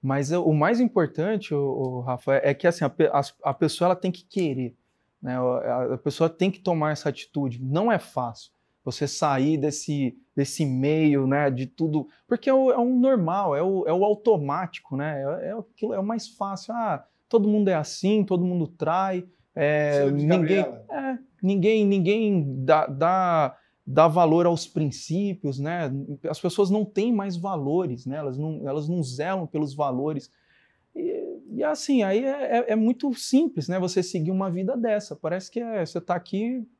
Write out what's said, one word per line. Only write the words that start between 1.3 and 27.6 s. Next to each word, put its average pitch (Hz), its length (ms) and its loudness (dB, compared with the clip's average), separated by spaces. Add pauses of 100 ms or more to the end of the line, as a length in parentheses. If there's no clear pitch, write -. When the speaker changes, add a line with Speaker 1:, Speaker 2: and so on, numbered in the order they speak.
Speaker 1:
o, 147 60 0
o 131 440 -4
Rafa, 127 340 0
é, 139 140 2
é 139 40 2
que, 170 140 2
assim, 170 160 0
a 139 40 2
pe-, 151 240 2
a, 143 80 2 (220)
a 156 100 -2
pessoa, 170 360 0
ela 180 80 2
tem 185 160 -4
que - 120 -12
querer, 131 520 -4 (440)
né? 127 160 -6
A, 127 580 -2
a 127 40 -6
pessoa 160 320 0
tem 185 220 0
que - 80 -10
tomar 156 320 0
essa 147 160 -4
atitude. 131 520 -6
Não 156 300 0
é 196 80 2
fácil - 540 -8 (320)
você 139 220 -4
sair 143 500 0
desse, 143 600 -2 (160)
desse 143 320 0
meio, 143 580 2
né, 139 280 2
de 127 140 -4
tudo, 151 420 -2 (180)
porque 240 240 -2
é - 20 4
o, 262 200 4
é - 40 2
o 240 80 2
normal, 202 680 2
é 147 80 0
o, 185 240 0
é 156 60 2
o 185 120 2
automático, 180 920 0
né, 143 260 -4
é, 147 280 -4
é - 20 -6
aquilo, 226 420 -6
é 196 60 -2
o 196 40 -2
mais 220 220 -4
fácil. 196 480 -8
"Ah, 214 300 -2 (240)
todo 208 180 4
mundo 208 220 2
é 185 60 2
assim, 190 500 0
todo 180 200 0
mundo 180 220 0
trai, 180 580 -2 (300)
é, 147 460 2
Speaker 2:
Seu 139 100 4
de 143 160 0
Speaker 1:
ninguém, 175 300 4
Speaker 2:
Gabriela. 202 340 -4
Speaker 1:
é, 269 280 -4 (220)
ninguém, 202 460 4
ninguém 196 580 2 (200)
dá, 156 240 4
dá, 165 680 2 (300)
dá 156 220 6
valor 170 380 4
aos 170 200 0
princípios", 156 960 -4
né? 160 280 -4 (400)
As 156 120 -6
pessoas 180 280 0
não 208 160 2
têm 208 300 0
mais 196 220 -2
valores, 160 680 -4